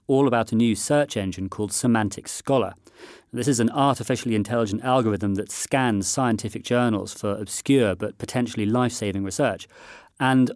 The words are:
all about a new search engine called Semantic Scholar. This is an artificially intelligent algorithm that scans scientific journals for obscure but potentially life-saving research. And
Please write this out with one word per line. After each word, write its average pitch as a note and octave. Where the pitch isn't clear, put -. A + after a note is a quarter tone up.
all C#3
about A#2
a A#2
new A2+
search D3
engine G2
called G2+
Semantic A2+
Scholar. A#2+
This A#2+
is B2
an A#2
artificially C3
intelligent A2
algorithm G#2+
that G2+
scans A#2
scientific A#2
journals A2+
for G#2
obscure G#2+
but G#2
potentially A#2
life-saving G#2+
research. G2
And C3